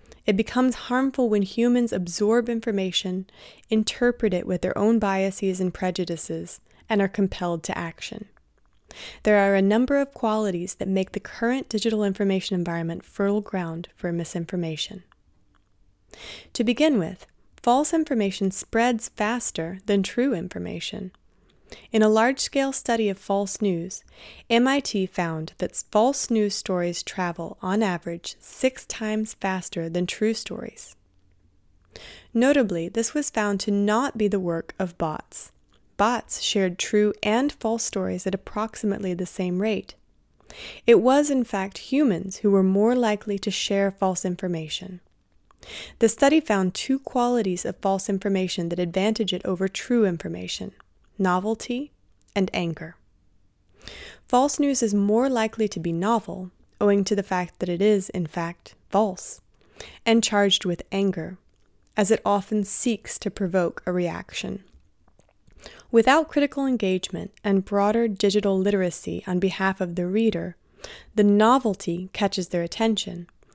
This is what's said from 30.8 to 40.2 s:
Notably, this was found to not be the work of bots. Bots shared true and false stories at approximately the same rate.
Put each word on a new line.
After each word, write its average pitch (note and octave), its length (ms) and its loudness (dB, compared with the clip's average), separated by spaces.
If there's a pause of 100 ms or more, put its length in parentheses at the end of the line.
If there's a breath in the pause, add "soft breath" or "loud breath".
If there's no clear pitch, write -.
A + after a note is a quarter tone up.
Notably, A3+ 560 4
this A3+ 240 -4
was D4 160 -2
found G3+ 320 -2
to G#3 100 -2
not G#3 460 0
be G#3 100 2
the G3 100 0
work E3+ 400 -4
of F3+ 200 -4
bots. - 560 -6 (420)
Bots - 460 0
shared F#3 360 0
true G#3 360 2 (100)
and B3 300 2
false A3+ 300 -4
stories F#3 440 -4
at F#3+ 80 -2
approximately G3+ 800 -4
the F3 120 -4
same F3+ 360 -2
rate. G#3 340 -4 (880 loud breath)